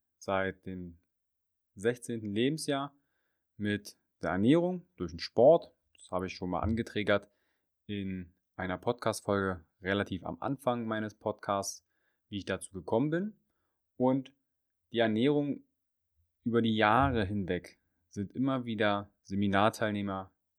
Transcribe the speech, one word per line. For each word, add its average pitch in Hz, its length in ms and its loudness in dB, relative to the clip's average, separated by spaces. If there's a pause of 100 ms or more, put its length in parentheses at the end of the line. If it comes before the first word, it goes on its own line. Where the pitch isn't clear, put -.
(180)
seit 95 480 -2
dem 90 320 -12 (800)
sechzehnten 107 580 -4
Lebensjahr 139 580 -2 (640)
mit 104 400 -4 (260)
der 82 80 -2
Ernährung 170 540 2 (120)
durch 85 160 -8
den 85 80 -12
Sport. 151 520 4 (220)
Das - 160 -20
habe 92 160 -2
ich 90 80 -8
schon 90 160 -6
mal 90 100 -2
angetriggert 107 680 0 (580)
in 95 460 -8 (240)
einer 92 220 -4
Podcast-Folge 98 880 -2 (180)
relativ 98 420 -2
am 87 160 -8
Anfang 123 440 -2
meines 107 300 -4
Podcasts, - 720 -4 (420)
wie 104 100 -6
ich 87 60 -8
dazu - 280 -8
gekommen 110 380 -2
bin. 190 260 -4 (600)
Und 131 360 0 (580)
die 110 80 -6
Ernährung 135 640 2 (800)
über 117 180 2
die 113 140 2
Jahre 110 500 4
hinweg 92 540 -4 (300)
sind 98 240 -8
immer 131 320 -2
wieder 104 480 -2 (100)
Seminarteilnehmer, 101 1080 0 (260)